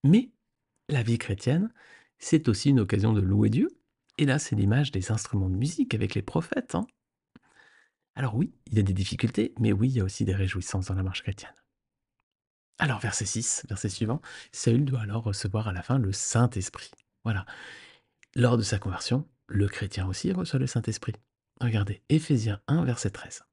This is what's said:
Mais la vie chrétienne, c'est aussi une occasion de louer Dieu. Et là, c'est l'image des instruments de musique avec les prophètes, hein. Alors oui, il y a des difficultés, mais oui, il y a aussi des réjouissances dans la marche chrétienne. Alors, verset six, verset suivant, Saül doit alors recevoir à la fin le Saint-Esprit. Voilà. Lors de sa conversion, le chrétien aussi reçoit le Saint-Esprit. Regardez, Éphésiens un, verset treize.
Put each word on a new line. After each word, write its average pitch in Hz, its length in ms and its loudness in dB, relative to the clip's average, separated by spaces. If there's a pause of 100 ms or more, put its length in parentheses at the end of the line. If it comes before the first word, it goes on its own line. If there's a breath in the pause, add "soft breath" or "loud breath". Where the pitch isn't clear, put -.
Mais 220 260 6 (580)
la 135 140 0
vie 113 160 2
chrétienne, 151 540 0 (460 loud breath)
c'est 156 300 2
aussi 117 220 2
une 131 100 6
occasion 104 320 2
de 104 80 4
louer 101 300 4
Dieu. 196 200 2 (480)
Et 151 80 4
là, 139 120 4
c'est - 160 -2
l'image 113 380 2
des 92 180 -4
instruments 98 400 0
de 92 60 0
musique 165 380 -2
avec 110 200 -2
les 104 80 -2
prophètes, - 540 -4
hein. 208 100 -2 (1300 soft breath)
Alors 120 220 -2
oui, 151 160 -2 (140)
il - 80 -6
y 107 40 4
a 104 60 4
des 98 80 2
difficultés, 104 680 -2
mais 110 140 2
oui, 107 160 2
il 131 80 0
y 110 40 2
a 92 40 2
aussi - 200 -4
des 98 100 0
réjouissances 95 520 -2
dans 95 80 -4
la 95 80 -2
marche 92 200 -4
chrétienne. - 320 -10 (1300)
Alors, 127 160 2
verset 107 280 -4
six, - 420 -4
verset 104 220 -4
suivant, 117 320 -2 (300 loud breath)
Saül 127 340 2
doit 131 140 -2
alors 107 220 -4
recevoir 107 460 -2
à 98 40 -4
la 90 100 -6
fin 135 160 0
le 98 140 0
Saint-Esprit. - 760 -2 (340)
Voilà. 101 200 -2 (880 loud breath)
Lors 123 220 4
de 113 60 2
sa 101 160 0
conversion, 110 500 -2 (200)
le 101 200 2
chrétien 95 380 -4
aussi 92 260 -2
reçoit 175 260 -2
le 131 80 0
Saint-Esprit. 113 460 -4 (480)
Regardez, 104 480 -2
Éphésiens 120 600 0
un, 165 180 2
verset 113 240 -2
treize. - 320 -16 (100)